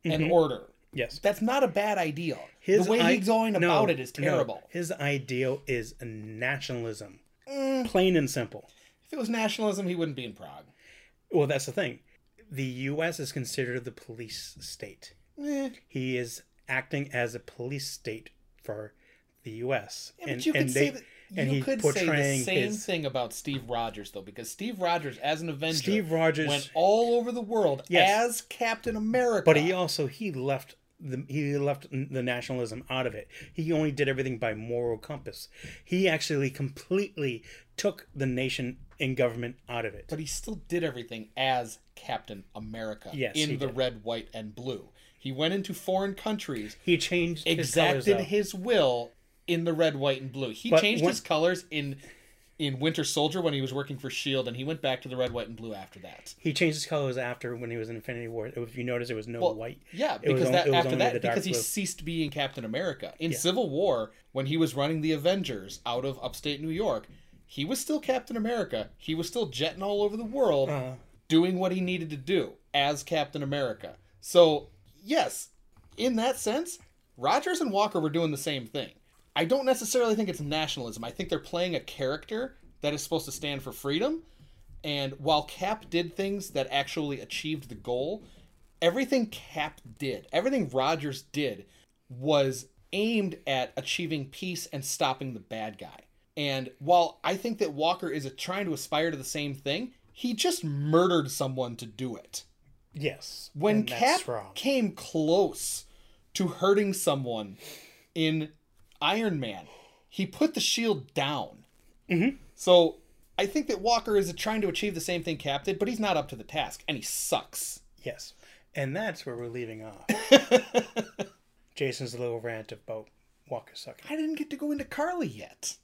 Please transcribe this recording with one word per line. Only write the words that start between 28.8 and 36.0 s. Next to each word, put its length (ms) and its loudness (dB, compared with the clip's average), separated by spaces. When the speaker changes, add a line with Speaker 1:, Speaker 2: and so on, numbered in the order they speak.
Speaker 1:
America. 500 2
Speaker 2:
But 120 10
he 140 4
also, 360 0
he 240 -6
left 440 -4
the, 300 -8
he 280 -2
left 360 -2
n-, 180 -4
the 120 -2
nationalism 640 -4
out 180 0
of 80 -4
it. 120 -12
He 180 -2
only 200 2
did 180 0
everything 280 -2
by 160 -2
moral 440 -2
compass. 500 -12
He 240 4